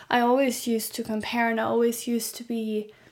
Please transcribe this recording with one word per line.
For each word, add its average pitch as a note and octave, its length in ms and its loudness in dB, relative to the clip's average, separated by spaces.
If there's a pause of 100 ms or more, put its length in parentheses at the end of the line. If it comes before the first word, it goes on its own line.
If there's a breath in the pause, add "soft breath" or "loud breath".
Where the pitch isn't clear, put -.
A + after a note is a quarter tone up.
I A#3+ 120 4
always B3 460 2
used A3+ 280 -2
to A#3 80 -6
compare, A3+ 480 -2
and A3 100 0
I A3 40 0
always A#3 440 0
used A#3 280 -2
to A#3 80 -12
be, A3 460 -4 (220 loud breath)